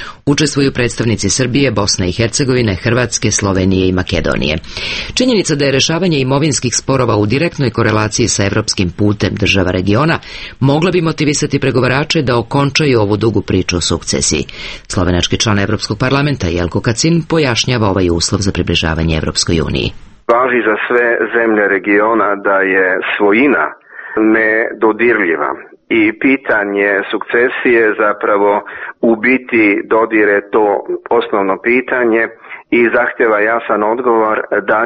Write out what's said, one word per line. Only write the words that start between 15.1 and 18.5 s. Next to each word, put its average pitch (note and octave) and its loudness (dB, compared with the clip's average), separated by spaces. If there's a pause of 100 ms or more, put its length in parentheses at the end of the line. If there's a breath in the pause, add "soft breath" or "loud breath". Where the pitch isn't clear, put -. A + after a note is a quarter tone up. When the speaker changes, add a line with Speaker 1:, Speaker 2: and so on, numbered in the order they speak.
Speaker 1:
član G2+ 0
Evropskog G2+ -2
parlamenta C3+ 0
Jelko E2+ -2
Kacin D#3+ 0
pojašnjava B2 0
ovaj F#2 2
uslov E2+ 0
za G2 0